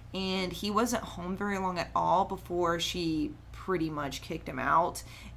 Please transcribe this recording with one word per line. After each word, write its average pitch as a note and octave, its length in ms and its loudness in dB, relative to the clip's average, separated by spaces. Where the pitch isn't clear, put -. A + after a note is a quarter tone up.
and F#3+ 380 0
he G#3 180 -4
wasn't A3+ 340 2
home F3+ 340 -6
very G3+ 220 0
long F#3 180 0
at - 180 -2
all E3+ 300 4
before F3 540 0
she D#3+ 520 0
pretty D#3+ 380 0
much D3 320 -4
kicked - 260 -6
him C#3 120 -4
out, D#3 440 4